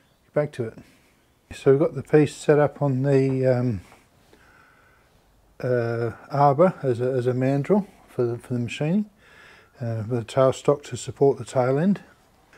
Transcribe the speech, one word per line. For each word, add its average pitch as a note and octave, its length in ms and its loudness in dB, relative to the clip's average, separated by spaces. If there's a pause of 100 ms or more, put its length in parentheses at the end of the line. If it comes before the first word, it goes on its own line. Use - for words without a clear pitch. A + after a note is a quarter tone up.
(260)
Get - 100 -20
back D3 160 -2
to B2 140 -8
it. A2+ 120 -12 (800)
So - 160 4
we've C3+ 80 4
got E3 160 0
the C3 80 -8
piece D3+ 320 2
set D3 240 2
up D3 240 0
on C3+ 180 0
the, C3+ 460 2
um, B2 340 0 (1800)
uh, A#2 500 -2 (180)
arbor C#3+ 440 4 (100)
as B2 160 0
a, B2+ 100 -2
as B2+ 160 -2
a B2+ 60 2
mandrel C#3 560 0 (220)
for B2 160 -2
the, A#2+ 120 -4
for - 160 -10
the B2 60 -2
machining, D#3 460 -2 (720)
uh, A2+ 300 -6
with B2 100 -2
a A2 60 -8
tailstock C3 580 0
to - 140 -12
support C3+ 400 0
the B2 80 -14
tail C3 340 -2
end. F3 220 0 (560)